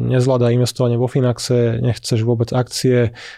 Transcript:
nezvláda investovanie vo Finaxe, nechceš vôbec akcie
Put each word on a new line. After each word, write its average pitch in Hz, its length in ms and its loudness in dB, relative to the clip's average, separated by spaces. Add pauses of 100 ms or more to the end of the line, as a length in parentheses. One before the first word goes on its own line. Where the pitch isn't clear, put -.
nezvláda 123 560 2
investovanie 120 400 0
vo 123 80 0
Finaxe, 120 800 0
nechceš 117 400 -2
vôbec 117 240 0
akcie 123 640 0 (260)